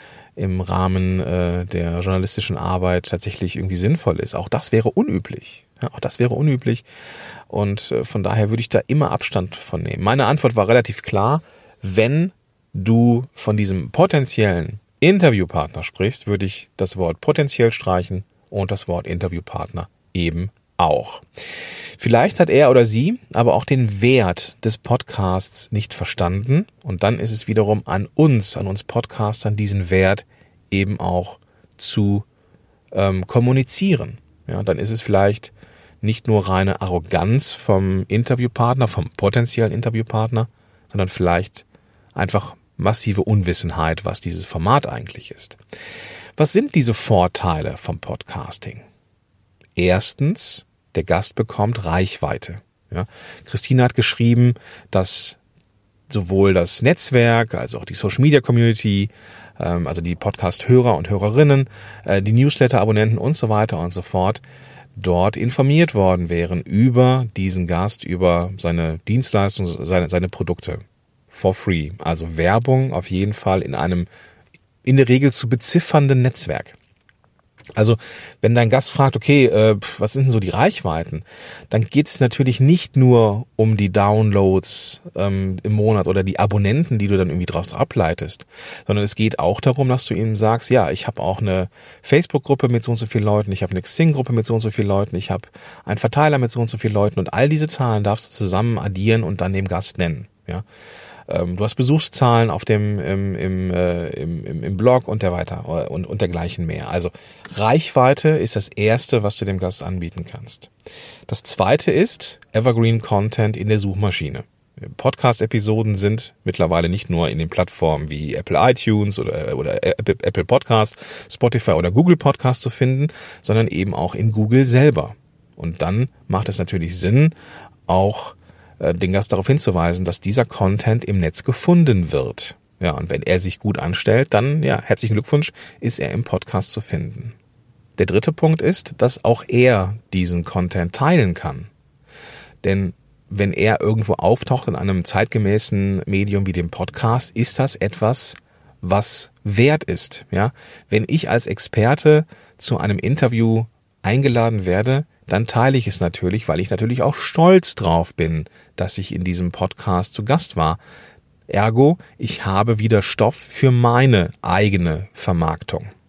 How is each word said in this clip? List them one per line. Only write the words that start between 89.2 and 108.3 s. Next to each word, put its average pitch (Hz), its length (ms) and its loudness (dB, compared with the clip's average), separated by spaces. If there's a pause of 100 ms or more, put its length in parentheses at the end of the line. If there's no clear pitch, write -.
auch 90 220 0
darum, 131 260 2
dass 127 180 0
du - 100 -4
ihm 110 200 -2
sagst, 110 340 0
„Ja, 113 200 4
ich 92 160 -4
hab - 140 -8
auch 92 220 -2
eine 92 280 -2 (320)
Facebook-Gruppe 139 680 0
mit 117 140 0
so 123 80 -2
und 113 60 -2
so 113 80 -6
vielen 107 180 -2
Leuten, 104 280 2
ich 92 100 -6
hab - 100 -4
eine 92 100 -4
Xing-Gruppe 143 520 0
mit 113 140 0
so 117 80 0
und 110 60 0
so 110 100 -2
vielen 104 160 -2
Leuten, 101 280 0
ich 92 140 -6
hab - 180 -6 (380)
einen 107 140 -2
Verteiler 143 400 2
mit 120 120 -2
so 120 80 -4
und 117 100 -2
so - 80 -6
vielen 110 160 -2
Leuten“, 104 260 0
und 90 140 -4
all 135 160 2
diese 151 180 0
Zahlen 117 360 -2
darfst 101 280 -2
du - 60 -10
zusammen 104 420 -2
addieren 101 440 0
und 90 180 -4
dann 92 120 -2
dem 98 140 -2
Gast - 320 -4
nennen, 107 280 -4 (200)
ja. 90 160 -6 (640)
Ähm, 87 260 -2
du 98 80 -4
hast 110 120 -2
Besuchszahlen 120 720 2
auf - 160 -6
dem, 104 340 0
im, 98 360 -2
im, 92 360 -4
äh, 87 380 -2
im, 82 360 -8
im, 71 180 -8
im 95 140 -4
Blog 123 300 2
und 104 140 -4
der 95 100 0
weiter, 85 360 -6
äh, 82 200 -4
und, 87 200 -8
und 104 140 -6
dergleichen 85 440 -4
mehr. 78 240 -8
Also 87 220 -4 (420)
Reichweite 131 760 2
ist 156 260 0